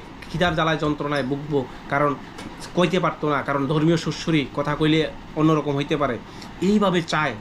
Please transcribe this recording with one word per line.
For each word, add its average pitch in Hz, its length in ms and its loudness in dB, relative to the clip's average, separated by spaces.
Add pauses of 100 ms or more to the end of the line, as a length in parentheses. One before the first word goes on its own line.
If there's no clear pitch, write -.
(320)
খিদার 170 220 2
জ্বালায় 160 240 2
যন্ত্রণায় 147 460 0
ভুগবো, 143 420 -2 (240)
কারণ 143 260 2 (600)
কইতে 180 240 2
পারতো 156 300 -2
না, 143 120 0
কারণ 139 260 0
ধর্মীয় 156 300 4
সুরসুরি, 156 560 0
কথা 147 220 -2
কইলে 156 360 2 (240)
অন্যরকম 151 400 4
হইতে 147 220 0
পারে। 131 200 0 (440)
এইভাবে 190 400 4
চায়, 156 400 -2